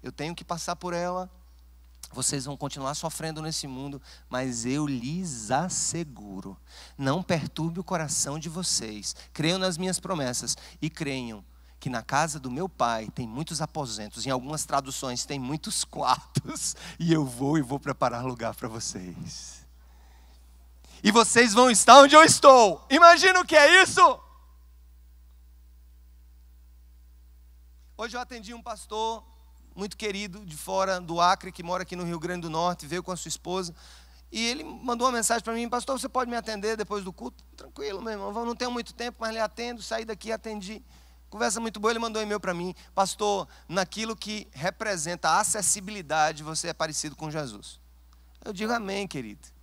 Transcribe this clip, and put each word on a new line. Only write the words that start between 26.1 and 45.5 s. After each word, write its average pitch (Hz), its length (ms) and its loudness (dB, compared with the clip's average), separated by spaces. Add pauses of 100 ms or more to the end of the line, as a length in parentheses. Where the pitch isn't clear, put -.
Hoje 226 220 -10
eu 247 60 -6
atendi 233 320 -14
um 233 80 -16
pastor 220 600 -6 (540)
muito 190 220 -10
querido 208 480 -8
de 151 100 -14
fora 190 460 -2
do 170 180 -4
Acre, 180 320 2
que 180 100 -16
mora 180 200 -6
aqui 180 120 -12
no 175 100 -6
Rio 170 140 -6
Grande 175 220 -6
do 165 100 -8
Norte, 170 360 -2
veio 175 160 -6
com 185 100 -10
a 175 40 -6
sua - 120 -12
esposa. 175 460 -8 (580)
E 226 140 -4
ele 254 180 -4
mandou 240 420 -4
uma 254 60 2
mensagem 233 320 -2
pra 226 80 -6
mim: 233 160 -4
"Pastor, 247 320 -4
você 262 80 -8
pode 247 220 -4
me 240 80 -4
atender 220 360 -6
depois 208 300 -6
do 185 80 -10
culto?" - 320 -16 (100)
"Tranquilo, - 460 -12
meu 226 120 -8
irmão, 202 200 -10 (140)
não 233 100 -6
tenho 247 140 -4
muito 240 240 -8
tempo, 240 260 -10
mas 220 100 -4
lhe 220 80 -8
atendo." 226 440 -6
Saí 226 240 -6
daqui, 220 260 -10
atendi. 214 500 -10 (460)
Conversa 220 320 -4
muito 226 180 -8
boa, 220 140 0
ele 226 60 -2
mandou 220 240 -4
um - 20 -4
e-mail 208 160 -4
pra 185 140 -4
mim: 175 200 -8 (200)
"Pastor, 196 520 0 (220)
naquilo 196 480 -4
que 208 360 -10
representa 175 760 -6
a 170 120 4
acessibilidade, 180 1040 -2